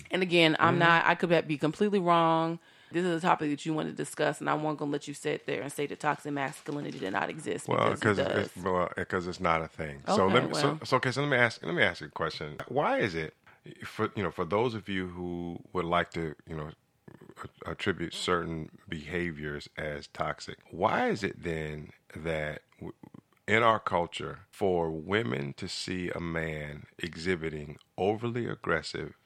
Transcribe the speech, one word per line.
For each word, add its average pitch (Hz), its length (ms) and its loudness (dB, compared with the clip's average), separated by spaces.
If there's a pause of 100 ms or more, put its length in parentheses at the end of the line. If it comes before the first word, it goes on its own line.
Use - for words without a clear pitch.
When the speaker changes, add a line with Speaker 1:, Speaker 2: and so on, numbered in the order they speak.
(120)
Speaker 1:
And 180 120 0
again, 165 360 6
I'm 170 160 6
Speaker 2:
Mm-hmm. 175 40 4
Speaker 1:
not, 170 260 6
I 175 100 6
could 170 320 4
be 151 100 -2
completely 196 420 2
wrong. 165 600 4 (320)
This 175 120 0
is 165 200 0
a - 40 0
topic 160 220 4
that 143 160 -4
you 160 80 0
want 160 160 -2
to 151 40 -8
discuss, 151 460 -2
and 147 100 -2
I 147 40 4
wasn't 151 260 -2
gonna 147 120 -2
let 143 160 -4
you 147 60 -8
sit - 320 -4
there 143 160 -2
and 139 100 -8
say 147 160 -4
that - 120 -8
toxic 147 320 -2
masculinity 143 680 -6
did 95 120 -4
not - 180 0
exist, - 380 -6
Speaker 2:
Well, - 100 4
Speaker 1:
because 110 200 4
it - 40 -6
Speaker 2:
'cause 104 180 4
it's, - 360 0
Speaker 1:
does. 90 80 -10
Speaker 2:
well, 90 240 2 (220)
'cause 90 180 0
it's 87 120 -8
not 82 220 4
a 80 60 -4
thing. 73 400 -10
So 98 180 4
Speaker 1:
Okay, 95 100 4
Speaker 2:
let 123 120 6
me, - 60 -2
so, - 80 0
Speaker 1:
well. 147 220 0
Speaker 2:
so, - 140 2
okay, 123 140 2
so 131 100 -2
let 147 100 0
me 131 60 4
ask, 120 260 2
let 165 120 -4
me 147 80 4
ask 90 180 2
you 76 60 -10
a 69 40 -16
question. 78 460 -4 (100)
Why 190 320 0
is 95 160 0
it, 80 180 -4 (500)
for, - 320 -4
you 107 80 -2
know, 95 80 0
for 90 140 -2
those 110 280 0
of 104 140 -8
you 95 200 -2
who 87 520 -6 (140)
would 90 120 0
like 85 260 2
to, 80 240 -4 (120)
you 82 80 -8
know, 78 140 -6 (960)
a-, 85 60 -6
attribute 85 420 -2
certain 82 560 0 (180)
behaviors 76 880 -6
as 73 320 -6
toxic, - 520 -6 (100)
why 165 400 2
is 113 140 -2
it - 200 -2
then 76 480 -4 (240)
that 78 460 -4 (160)
w-, - 160 -10 (540)
in 110 160 6
our 110 160 6
culture, 82 600 -2 (100)
for 87 380 2
women 101 680 -2
to 95 100 -10
see 90 440 -4
a 82 100 -4
man 80 640 -6 (140)
exhibiting 78 760 -4 (200)
overly 113 500 0
aggressive, 80 680 -2 (100)